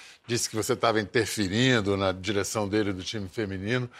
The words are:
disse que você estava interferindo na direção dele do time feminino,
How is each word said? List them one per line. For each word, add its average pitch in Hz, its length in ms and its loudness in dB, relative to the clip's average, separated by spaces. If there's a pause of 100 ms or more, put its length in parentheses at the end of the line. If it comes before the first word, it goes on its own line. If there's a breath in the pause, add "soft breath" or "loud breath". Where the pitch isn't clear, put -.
(260 loud breath)
disse 117 240 -2
que - 60 -8
você 110 180 0
estava 110 260 2
interferindo 104 960 2
na 95 160 2
direção 98 560 -2
dele 101 240 0
do 92 120 -6
time 101 260 -8
feminino, 107 580 -4 (120)